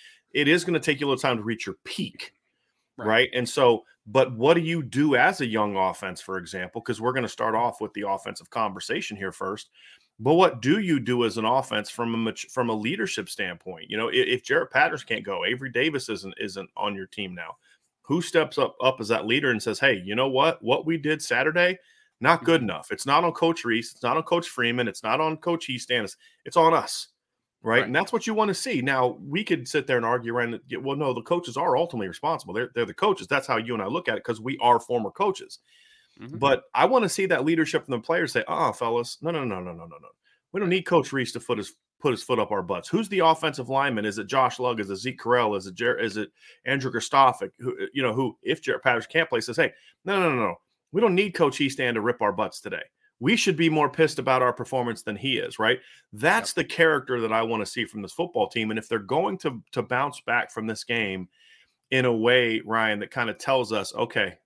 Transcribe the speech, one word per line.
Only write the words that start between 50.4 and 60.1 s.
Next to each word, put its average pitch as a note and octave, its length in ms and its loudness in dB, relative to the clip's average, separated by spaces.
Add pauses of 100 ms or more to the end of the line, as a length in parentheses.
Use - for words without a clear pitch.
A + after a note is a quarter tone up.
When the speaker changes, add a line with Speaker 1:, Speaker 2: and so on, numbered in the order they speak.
Speaker 1:
no. F2 60 -4 (380)
We F#3 80 0
don't G#3+ 140 4
need G3 180 2
Coach D3 300 2
Easton C3 320 0
to A2 80 -2
rip A#2+ 180 0
our G#2 120 4
butts F#2+ 280 -4
today. F2+ 220 -8 (360)
We D#3+ 160 2
should F#3 220 2
be E3 140 4
more D3+ 180 4
pissed D#3 300 2
about B2+ 240 2
our B2 100 4
performance A#2+ 480 -4
than G#2 160 -6
he B2+ 220 -2
is," - 200 -6
right? A2+ 220 2 (320)
That's F3 380 2
Speaker 2:
Yep. - 60 -8
Speaker 1:
the - 180 -2
character C#3 480 2
that A2 100 0
I A2+ 80 4
wanna A2+ 240 -2
see A2+ 220 -6
from G#2+ 160 -12
this F#2 100 -12
football C#3 360 -2
team. A2 200 -2
And G#2+ 100 -2
if A2 80 -6
they're A#2 120 -2
going E3 400 -2
to, B2+ 240 -6 (100)
to B2 100 -2
bounce C3 380 -4